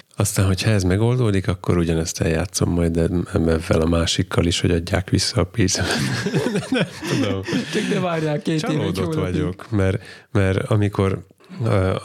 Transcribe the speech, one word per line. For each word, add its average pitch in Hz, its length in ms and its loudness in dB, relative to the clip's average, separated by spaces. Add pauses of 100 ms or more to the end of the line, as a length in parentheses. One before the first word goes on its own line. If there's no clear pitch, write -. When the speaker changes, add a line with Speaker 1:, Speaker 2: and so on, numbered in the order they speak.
(160)
Speaker 1:
aztán, 101 300 0
hogyha 95 240 2
ez 104 120 2
megoldódik, 104 640 2
akkor 92 300 0
ugyanezt 82 420 0
eljátszom 85 520 0
majd 85 240 2
ebben 82 840 2
a 80 60 2
másikkal 82 600 0
is, 85 140 0
hogy 90 100 2
adják 87 400 -2
vissza - 300 0
a 101 40 4
pénzemet. - 460 -2 (500)
<laughs> 208 300 -2
Nem 233 160 0 (240)
tudom. 101 320 0 (300)
Speaker 2:
Csak 208 220 0
ne 196 60 0
várják 156 420 -2
két 170 200 0
évet, 233 80 -2
Speaker 1:
Csalódott 160 440 -2
Speaker 2:
jól 123 80 -2
Speaker 1:
vagyok, 90 480 -4
mert, 98 320 0 (280)
mert 95 280 2 (120)
amikor, 101 560 2 (380)
ö, 95 300 2 (100)